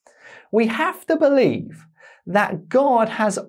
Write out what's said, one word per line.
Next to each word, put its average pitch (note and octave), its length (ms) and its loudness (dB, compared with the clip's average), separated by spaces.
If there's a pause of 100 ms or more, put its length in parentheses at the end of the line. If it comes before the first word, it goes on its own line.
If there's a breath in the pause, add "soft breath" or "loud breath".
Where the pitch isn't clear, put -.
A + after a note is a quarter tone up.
(520 loud breath)
We A3+ 140 2
have D#4 400 -6
to D#4+ 100 0
believe C#4 720 0 (400 soft breath)
that F#3 420 -2
God B3 400 2
has G#3+ 300 -4 (100)